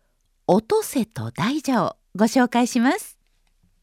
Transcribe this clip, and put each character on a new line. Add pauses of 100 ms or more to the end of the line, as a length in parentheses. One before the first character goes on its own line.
(480)
お
と
せ
と
大
蛇
を (180)
ご
紹
介
し
ま
す。 (640)